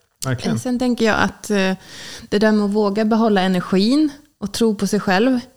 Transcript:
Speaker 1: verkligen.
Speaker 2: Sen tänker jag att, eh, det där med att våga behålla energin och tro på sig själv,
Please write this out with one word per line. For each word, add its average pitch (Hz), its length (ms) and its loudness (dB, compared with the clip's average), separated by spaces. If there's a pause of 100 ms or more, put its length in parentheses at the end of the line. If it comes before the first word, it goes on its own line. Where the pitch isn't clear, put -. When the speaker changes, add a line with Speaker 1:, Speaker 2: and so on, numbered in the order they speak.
(240)
Speaker 1:
verkligen. 127 340 -2
Speaker 2:
Sen 247 200 -2
tänker 240 260 0
jag 214 160 2
att, - 300 -4
eh, 190 220 0 (560)
det 208 100 0
där 214 140 4
med 208 120 2
att 202 60 -2
våga 208 340 0
behålla 214 360 2
energin 196 680 2 (320)
och 202 120 -8
tro 226 220 0
på 202 120 -2
sig 202 140 0
själv, 240 400 2 (160)